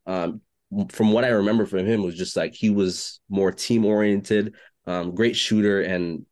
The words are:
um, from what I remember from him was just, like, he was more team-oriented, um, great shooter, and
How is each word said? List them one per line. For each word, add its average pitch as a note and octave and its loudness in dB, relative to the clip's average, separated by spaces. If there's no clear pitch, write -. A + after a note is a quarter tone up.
um, F2+ -4
from A2 2
what A#2+ 4
I B2+ 2
remember G#2+ 2
from F#2 -2
him G#2+ 2
was E2+ -4
just, F2+ -6
like, E2 -4
he G#2+ 0
was F#2+ -2
more F#2+ 2
team-oriented, G#2+ 0
um, F2 -6
great A#2 2
shooter, G#2 2
and F2 -4